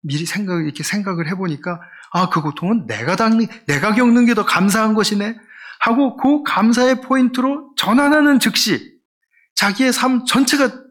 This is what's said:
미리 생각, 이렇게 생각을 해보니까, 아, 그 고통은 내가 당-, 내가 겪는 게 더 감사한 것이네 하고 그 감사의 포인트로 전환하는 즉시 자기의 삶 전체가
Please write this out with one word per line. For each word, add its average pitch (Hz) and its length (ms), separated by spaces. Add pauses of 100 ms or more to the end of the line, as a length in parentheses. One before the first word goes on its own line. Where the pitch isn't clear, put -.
미리 147 240
생각, 180 380
이렇게 151 200
생각을 185 460
해보니까, 175 520 (300)
아, 180 180
그 170 120
고통은 170 460
내가 117 280
당-, 226 240 (280)
내가 143 260
겪는 240 320
게 233 100
더 208 100
감사한 214 480
것이네 214 440 (420)
하고 240 380
그 294 260
감사의 247 580
포인트로 262 760
전환하는 285 600
즉시 180 580 (580)
자기의 220 380
삶 247 320
전체가 269 460 (200)